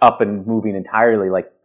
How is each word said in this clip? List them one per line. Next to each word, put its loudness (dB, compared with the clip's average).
up 4
and -2
moving -4
entirely, 0
like -4